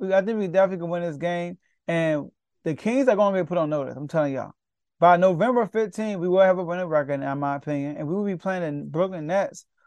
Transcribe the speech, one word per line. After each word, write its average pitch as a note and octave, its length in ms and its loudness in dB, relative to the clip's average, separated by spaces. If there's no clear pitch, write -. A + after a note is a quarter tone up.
We, F#3+ 120 -2
I G3 80 6
think A3 160 -2
we G3 120 -2
definitely F#3 340 2
can E3+ 60 -6
win F3 140 -4
this E3 120 -6
game. F3 440 -6
And E3 420 0
the D#3+ 100 -2
Kings B3+ 320 0
are A3 80 6
gonna G3 220 2
get F3 100 0
put F3 100 -2
on D#3 120 0
notice. C3+ 260 -4
I'm C#3+ 140 -10
telling D3 240 0
y'all. A2 180 -8
By F3 160 8
November F#3+ 500 2
fifteenth, G#3+ 540 -4
we F3 80 -4
will F3+ 140 4
have F#3+ 160 6
a F#3 60 -4
winning F3 240 -4
record, C#3+ 340 0
in C#3 180 -4
my C#3+ 160 -2
opinion, C#3+ 400 -6
and D3+ 100 -8
we D#3 100 -4
will G#3 100 -2
be G3 100 -2
playing F#3 280 -4
the D3 220 -6
Brooklyn D#3+ 420 -4
Nets F#3 380 -2